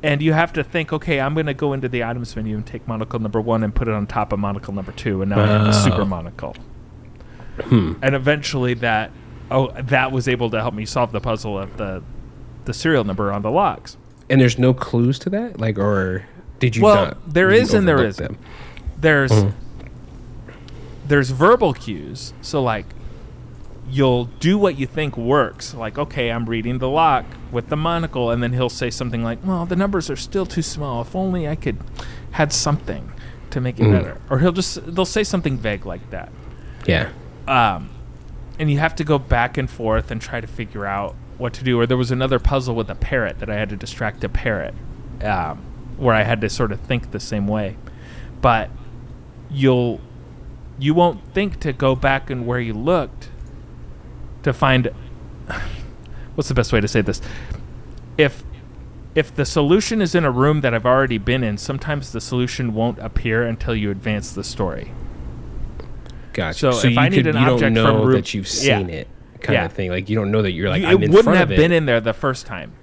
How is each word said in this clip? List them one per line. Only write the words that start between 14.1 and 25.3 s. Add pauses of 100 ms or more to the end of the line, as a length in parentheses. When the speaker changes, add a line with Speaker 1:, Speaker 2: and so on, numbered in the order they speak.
Speaker 2:
And
there's
no
clues
to
that?
Like,
or (360)
did
you
Speaker 1:
Well, (100)
Speaker 2:
not,
Speaker 1:
there
Speaker 2:
you
Speaker 1:
is
and
there
Speaker 2:
overlooked
Speaker 1:
isn't.
Speaker 2:
them? (640)
Speaker 1:
There's,
Speaker 2:
Mm-hmm. (1600)
Speaker 1:
there's
verbal
cues.
So,
like, (1040)
you'll (140)
do
what
you
think
works.